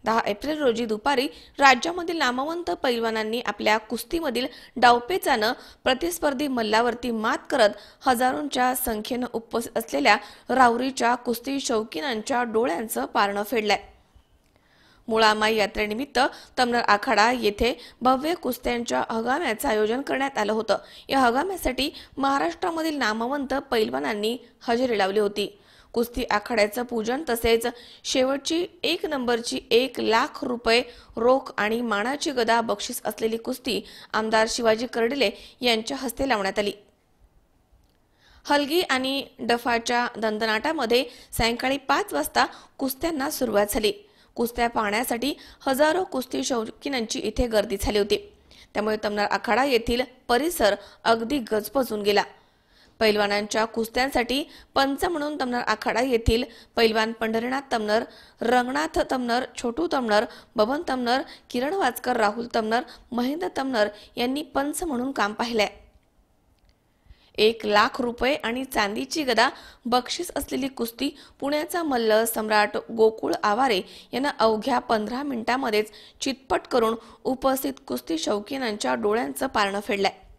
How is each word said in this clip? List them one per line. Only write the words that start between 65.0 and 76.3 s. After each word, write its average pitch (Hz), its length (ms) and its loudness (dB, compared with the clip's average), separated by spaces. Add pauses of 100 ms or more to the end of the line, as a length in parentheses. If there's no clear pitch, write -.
काम 208 200 -2
पाहिलंय. 220 360 0 (1700)
एक 220 280 2
लाख 208 340 4
रुपये 240 340 0
आणि 254 300 -4
चांदीची 247 600 -4
गदा 240 240 4 (360)
बक्षीस 247 520 -2
असलेली 277 320 -4
कुस्ती 262 480 -6 (240)
पुण्याचा 302 420 -2
मल्ल 233 420 4
सम्राट 214 460 0 (260)
गोकुळ 220 360 4 (100)
आवारे 208 400 2 (320)
यानं 269 140 -2 (100)
अवघ्या 226 400 2
पंधरा 233 440 -2
मिनिटांमध्येच 233 680 0 (300)
चितपट 269 400 -2 (100)